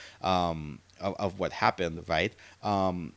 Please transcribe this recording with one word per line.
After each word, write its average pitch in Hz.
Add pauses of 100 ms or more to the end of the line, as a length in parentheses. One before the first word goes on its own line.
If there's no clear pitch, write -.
(220)
um, 82 (200)
of, 95
of 98
what 85
happened, 85
right? 85 (300)
Um, 95